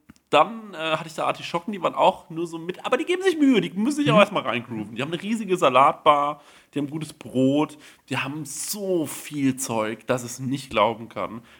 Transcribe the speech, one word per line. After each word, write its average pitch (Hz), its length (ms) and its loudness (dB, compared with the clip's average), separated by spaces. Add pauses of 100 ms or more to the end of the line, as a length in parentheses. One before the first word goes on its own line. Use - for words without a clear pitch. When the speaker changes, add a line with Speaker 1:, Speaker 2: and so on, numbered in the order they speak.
(300)
Speaker 1:
dann, 208 440 4
äh, 165 40 -12
hatte 160 300 -4
ich 156 80 -16
da 143 100 -2
Artischocken, 170 480 -4
die 185 80 -8
waren 147 120 0
auch 165 360 2
nur 170 180 -6
so 165 100 -10
mit, 165 280 -10
aber 233 100 0
die 320 80 0
geben 359 180 -2
sich 370 160 2
Mühe, 269 220 6
die - 120 -2
müssen 247 260 -2
sich 285 140 0
auch 220 40 6
Speaker 2:
Mhm. 208 60 8
Speaker 1:
erstmal 190 220 2
reingrooven. 113 520 -6
Die 107 60 -6
haben 151 100 -6
eine 175 100 -8
riesige 202 360 -4
Salatbar, 147 840 4 (320)
die 143 60 -4
haben 143 100 -6
gutes 156 220 -10
Brot, 131 680 0 (300)
die 131 100 -6
haben 139 280 -6
so 190 640 -4
viel 135 500 -2
Zeug, 113 500 -4
dass 123 160 0
es 120 160 -12
nicht 135 300 -6
glauben 110 400 0
kann. 101 320 -8 (180)